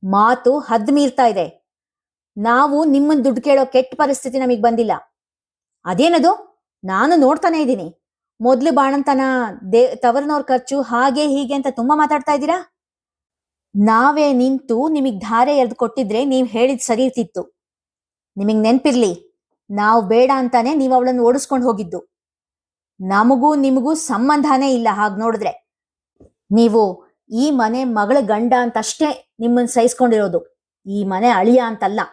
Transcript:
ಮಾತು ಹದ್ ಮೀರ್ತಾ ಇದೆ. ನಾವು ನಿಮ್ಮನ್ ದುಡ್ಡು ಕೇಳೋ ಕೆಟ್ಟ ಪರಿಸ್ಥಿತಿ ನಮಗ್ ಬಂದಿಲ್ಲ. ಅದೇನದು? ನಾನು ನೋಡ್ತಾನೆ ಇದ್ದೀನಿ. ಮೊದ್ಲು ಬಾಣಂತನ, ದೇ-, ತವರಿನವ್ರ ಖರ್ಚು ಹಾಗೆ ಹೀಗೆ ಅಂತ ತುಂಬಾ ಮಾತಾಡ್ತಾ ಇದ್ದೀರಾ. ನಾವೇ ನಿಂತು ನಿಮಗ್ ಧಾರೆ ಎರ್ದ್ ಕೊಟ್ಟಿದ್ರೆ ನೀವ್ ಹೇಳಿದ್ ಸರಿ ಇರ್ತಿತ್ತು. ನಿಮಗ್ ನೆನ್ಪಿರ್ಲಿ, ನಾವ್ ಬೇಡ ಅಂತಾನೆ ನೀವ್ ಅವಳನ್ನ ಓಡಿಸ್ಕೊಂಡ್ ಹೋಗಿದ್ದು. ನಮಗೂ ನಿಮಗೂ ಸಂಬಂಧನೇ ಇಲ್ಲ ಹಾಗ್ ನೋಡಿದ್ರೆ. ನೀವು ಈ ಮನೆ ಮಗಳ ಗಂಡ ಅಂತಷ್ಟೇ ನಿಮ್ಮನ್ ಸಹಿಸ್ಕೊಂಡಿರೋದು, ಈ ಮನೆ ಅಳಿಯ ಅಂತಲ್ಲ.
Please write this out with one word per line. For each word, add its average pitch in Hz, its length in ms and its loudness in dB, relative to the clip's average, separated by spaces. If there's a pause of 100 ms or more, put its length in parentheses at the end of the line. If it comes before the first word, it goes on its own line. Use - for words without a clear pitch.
ಮಾತು 226 560 2
ಹದ್ 226 320 -2
ಮೀರ್ತಾ 269 340 2
ಇದೆ. 190 340 -2 (760)
ನಾವು 269 480 0
ನಿಮ್ಮನ್ 285 400 2
ದುಡ್ಡು 262 160 0
ಕೇಳೋ 269 300 2
ಕೆಟ್ಟ 262 240 0
ಪರಿಸ್ಥಿತಿ 269 440 -2
ನಮಗ್ 247 220 -2
ಬಂದಿಲ್ಲ. 233 300 0 (960)
ಅದೇನದು? 294 760 0 (220)
ನಾನು 202 320 0
ನೋಡ್ತಾನೆ 311 460 2
ಇದ್ದೀನಿ. 202 340 -4 (460)
ಮೊದ್ಲು 254 300 2
ಬಾಣಂತನ, 269 500 0 (500)
ದೇ-, 240 240 2
ತವರಿನವ್ರ 277 460 -2
ಖರ್ಚು 269 400 -2
ಹಾಗೆ 254 460 0
ಹೀಗೆ 277 260 -2
ಅಂತ 277 160 -4
ತುಂಬಾ 254 260 -2
ಮಾತಾಡ್ತಾ 302 380 -2
ಇದ್ದೀರಾ. 302 400 -4 (1040)
ನಾವೇ 262 580 2
ನಿಂತು 254 560 0
ನಿಮಗ್ 269 300 -2
ಧಾರೆ 233 380 0
ಎರ್ದ್ 247 180 0
ಕೊಟ್ಟಿದ್ರೆ 226 500 -4
ನೀವ್ 262 220 0
ಹೇಳಿದ್ 233 340 -2
ಸರಿ 240 240 -2
ಇರ್ತಿತ್ತು. 240 360 -4 (960)
ನಿಮಗ್ 208 200 -2
ನೆನ್ಪಿರ್ಲಿ, 240 840 0 (300)
ನಾವ್ 208 360 0
ಬೇಡ 240 280 4
ಅಂತಾನೆ 247 400 0
ನೀವ್ 262 180 0
ಅವಳನ್ನ 254 260 2
ಓಡಿಸ್ಕೊಂಡ್ 247 460 0
ಹೋಗಿದ್ದು. 196 340 -4 (1000)
ನಮಗೂ 233 540 2
ನಿಮಗೂ 269 380 0
ಸಂಬಂಧನೇ 277 800 0
ಇಲ್ಲ 233 180 0
ಹಾಗ್ 202 280 -2
ನೋಡಿದ್ರೆ. 220 500 -4 (840)
ನೀವು 214 520 2 (260)
ಈ 254 220 -2
ಮನೆ 247 320 -2
ಮಗಳ 226 380 0
ಗಂಡ 226 400 -2
ಅಂತಷ್ಟೇ 240 800 -4
ನಿಮ್ಮನ್ 240 280 0
ಸಹಿಸ್ಕೊಂಡಿರೋದು, 233 760 0 (400)
ಈ 202 180 -6
ಮನೆ 196 260 0
ಅಳಿಯ 226 300 4
ಅಂತಲ್ಲ. 214 400 -4 (140)